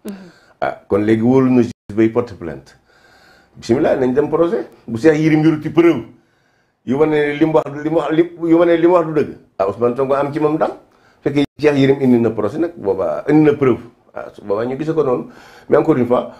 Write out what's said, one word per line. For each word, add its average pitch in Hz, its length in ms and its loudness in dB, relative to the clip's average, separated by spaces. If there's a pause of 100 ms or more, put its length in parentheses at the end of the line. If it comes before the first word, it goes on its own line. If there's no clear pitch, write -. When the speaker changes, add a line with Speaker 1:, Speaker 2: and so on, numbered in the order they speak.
Speaker 1:
Mhm. 202 80 -10 (480)
Speaker 2:
Ah, - 160 -6 (100)
kon 101 160 0
léegi 110 160 0
wóolu 127 300 2
na 127 100 2
justice - 340 -4
bay 113 140 2
porter 117 260 -4
plainte. 76 440 -14 (800)
Bismillah, - 400 -2
nañ 127 180 -2
dem 143 160 -4
procès. 170 340 -2 (220)
Bu 113 120 -10
Cheikh 151 220 2
Yérim 156 240 2
yoru 156 160 2
ci 156 80 -8
preuve 160 360 2 (840)
yu 123 100 -2
wane 156 140 2
ne 147 240 0
li 151 100 0
mu 160 80 0
wax 143 220 0
du, 147 80 -12
li 151 80 -4
mu 165 60 0
wax, 147 160 -2
li, 170 180 0 (140)
yu 165 140 4
wane 170 120 4
ne 170 60 4
li 165 100 2
mu 180 80 6
wax 170 120 2
du 160 60 -6
dëgg. 143 180 -2 (280)
Ah, 98 100 0
Ousmane 117 280 -2
Sonko 135 180 0
am 139 180 -4
ci 151 80 -4
moom 151 140 0
ndam. - 160 -2 (520)
Fekkee 143 220 0 (160)
Cheikh 147 160 2
Yérim 135 240 4
indi 123 200 4
na 113 100 2
procès 107 280 -4
nag, 165 160 -4
boobaa 92 540 -4
indi 151 220 4
na - 20 4
preuve. 131 280 0 (340)
Ah, - 180 -12
su - 100 -20
boobaa 104 220 -4
ñu 131 140 -8
gise 156 160 -6
ko 156 100 0
noonu. 123 220 -4 (420)
Mais 135 80 2
encore 151 220 2
une 120 80 0
fois, - 340 -2